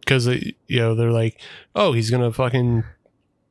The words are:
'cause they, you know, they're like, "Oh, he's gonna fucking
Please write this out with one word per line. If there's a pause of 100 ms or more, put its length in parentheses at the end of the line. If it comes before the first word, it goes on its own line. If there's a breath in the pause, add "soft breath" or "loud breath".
'cause
they, (120)
you
know,
they're
like, (360 loud breath)
"Oh,
he's
gonna
fucking (680)